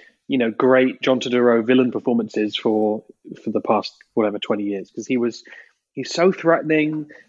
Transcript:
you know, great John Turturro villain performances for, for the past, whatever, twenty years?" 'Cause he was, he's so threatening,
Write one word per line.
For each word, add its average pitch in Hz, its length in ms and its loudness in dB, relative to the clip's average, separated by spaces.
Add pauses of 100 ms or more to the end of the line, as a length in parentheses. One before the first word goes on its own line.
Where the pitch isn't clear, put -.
(280)
you 135 100 -2
know, 117 120 0
great 131 500 2
John 131 200 0
Turturro 120 460 2
villain 127 260 4
performances 110 640 -2
for, 107 460 0 (420)
for 113 60 -6
the 104 100 -2
past, - 320 -2 (220)
whatever, 104 240 -2
twenty 104 260 -4
years?" 101 300 -8
'Cause 110 120 -12
he 131 100 -2
was, 117 260 -4 (500)
he's 131 200 -10
so 175 200 2
threatening, 156 760 0 (200)